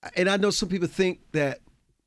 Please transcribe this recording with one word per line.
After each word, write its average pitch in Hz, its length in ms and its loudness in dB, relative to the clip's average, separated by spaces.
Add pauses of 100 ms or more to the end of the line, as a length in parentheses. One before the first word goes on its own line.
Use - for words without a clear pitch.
(160)
And 185 140 2
I 196 80 2
know 202 140 2
some 180 180 -2
people 175 180 -2
think 185 340 -2 (100)
that 143 300 -2 (460)